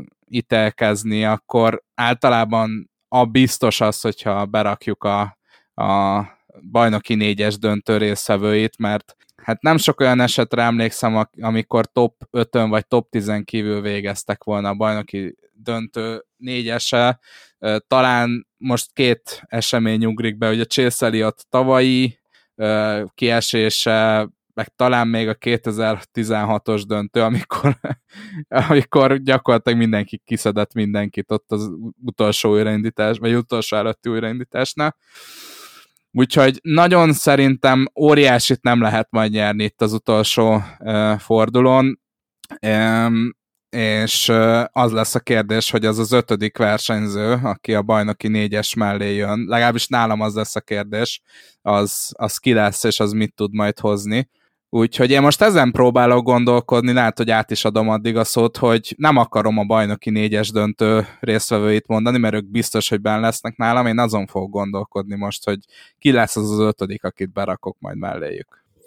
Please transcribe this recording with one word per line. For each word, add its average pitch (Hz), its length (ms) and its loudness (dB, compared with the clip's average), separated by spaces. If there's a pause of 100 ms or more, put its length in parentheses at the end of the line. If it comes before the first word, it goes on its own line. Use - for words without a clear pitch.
(280)
ítélkezni, 107 960 -2
akkor 113 580 0 (120)
általában 113 960 0 (240)
a 123 100 6
biztos 123 560 0
az, 107 200 0
hogyha 101 460 -4
berakjuk 104 580 -4
a, 101 340 -2 (360)
a 98 480 -2 (480)
bajnoki 113 440 0
négyes 104 440 0
döntő 104 380 -2
résztvevőit, 104 840 0
mert 107 380 -6 (260)
hát 113 200 -6
nem 160 140 2
sok 147 240 0
olyan 127 200 4
esetre 120 420 0
emlékszem, 117 540 0
ak-, 107 240 -2
amikor 113 460 -2
top 120 280 0 (160)
ötön 117 400 -2
vagy 107 160 0
top 120 240 -2
tizen 104 340 -4
kívül 104 360 -4
végeztek 101 640 -6
volna 101 240 -4
a 101 60 -4
bajnoki 101 600 -6 (160)
döntő 113 720 -10 (120)
négyese. 123 840 -2 (400)
Ö, 107 180 -2 (100)
talán 120 600 0 (100)
most 123 360 -4
két - 540 -2
esemény 113 580 -2
ugrik 110 340 -4
be, 110 120 0
ugye 113 140 0
Chase 123 420 0
Elliott 110 420 -2
tavalyi, 131 720 2 (360)
ö, 107 480 -2 (120)
kiesése, 110 1120 0 (260)
meg 110 220 -8
talán 123 320 2
még 113 200 -2
a 107 60 -4
kétezer-tizenhatos 110 1500 -4
döntő, 104 340 -2
amikor, 120 580 -2 (380)
<laughs> 175 520 -4
amikor 139 540 4
gyakorlatilag 127 560 2
mindenki 110 460 -2
kiszedett 107 500 -2
mindenkit 104 560 -4
ott - 220 -4
az 104 180 -4 (340)
utolsó 110 460 0
újraindítás, 107 680 0
vagy 117 160 0
utolsó 117 420 -2
előtti 110 320 -4
újraindításnál. 123 880 -4 (1160)
Úgyhogy 131 480 4
nagyon 165 500 4
szerintem 135 760 4 (140)
óriásit 143 600 4
nem 120 180 2
lehet 110 300 0
majd 110 220 0
nyerni 104 320 0
itt - 180 -4
az 110 100 0
utolsó, 110 720 2 (160)
ö, 107 400 -2
fordulón. 123 840 2 (600)
Öm, 113 760 0 (320)
és, 110 600 -2
ö, 113 340 4 (100)
az 123 200 2
lesz 110 220 -2
a 120 60 -2
kérdés, 110 500 -2
hogy 110 140 -2
az 110 140 0
az 113 140 -2
ötödik 107 460 0
versenyző, 107 720 -2 (100)
aki 110 320 -4
a 104 80 0
bajnoki 107 460 -2
négyes 107 460 -2
mellé 101 400 -2
jön, 104 320 -4
legalábbis 117 400 0
nálam 113 340 0
az 107 140 -4
lesz 107 220 -6
a 107 40 -4
kérdés, 107 600 -6 (420)
az, 101 500 -2
az - 240 -6
ki - 160 0
lesz, 104 320 2
és 110 160 0
az 104 120 0
mit 107 220 -2
tud 104 200 -6
majd 104 240 -2
hozni. 104 500 -2 (460)
Úgyhogy 117 360 2
én 139 100 4
most 147 220 4
ezen 165 280 4
próbálok 123 540 4
gondolkodni, 123 680 2
lehet, 120 260 2
hogy 113 120 -2
át 110 200 0
is - 140 -4
adom 110 240 0
addig 110 280 -2
a 117 80 0
szót, 117 320 0
hogy 113 400 0
nem 151 200 2
akarom 110 420 0
a 101 60 -2
bajnoki 107 460 -2
négyes 107 400 -2
döntő 107 560 0 (140)
résztvevőit 107 680 0
mondani, 113 320 0
mert 110 160 0
ők 101 160 -6
biztos, 110 380 -2
hogy 104 120 -2
benn 107 200 -2
lesznek 113 360 -4
nálam, 120 300 0
én 113 120 0
azon 107 280 -2
fogok 95 240 -8
gondolkodni 98 640 -6
most, 101 280 -8
hogy 101 140 -4 (400)
ki 143 140 2
lesz 117 240 2
az 107 140 -4
az 104 80 -2
ötödik, 104 460 -2
akit 92 280 -8
berakok 95 480 -8
majd 95 160 -12
melléjük. - 640 -12 (240)